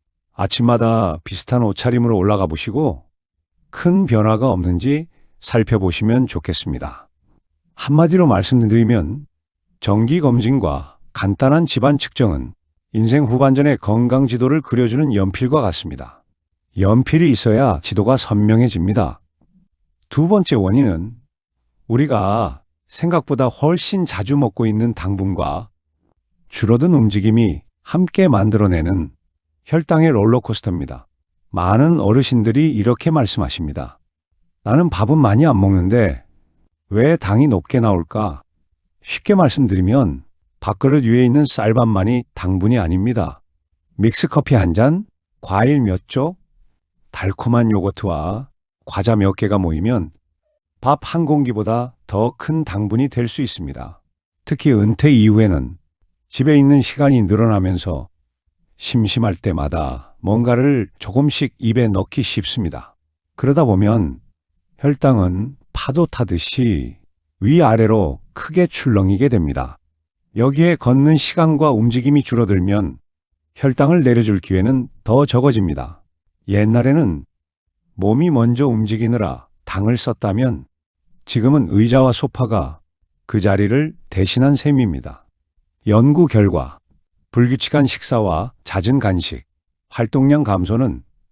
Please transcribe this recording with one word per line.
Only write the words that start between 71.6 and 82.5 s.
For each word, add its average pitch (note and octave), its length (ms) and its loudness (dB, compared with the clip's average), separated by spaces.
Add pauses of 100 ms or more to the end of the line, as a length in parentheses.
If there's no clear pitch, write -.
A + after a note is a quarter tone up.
움직임이 B2 500 2
줄어들면 G2 760 -2 (560)
혈당을 C#3+ 480 2
내려줄 A#2 380 2
기회는 A2+ 480 0 (160)
더 C3+ 220 2
적어집니다. G2 760 -2 (460)
옛날에는 G#2+ 760 0 (720)
몸이 A#2 360 0
먼저 A#2+ 360 2
움직이느라 A2 800 -2 (180)
당을 G#2+ 320 -2
썼다면 A2 680 -4 (600)
지금은 B2 460 0
의자와 A#2 420 4
소파가 G#2+ 680 -4 (460)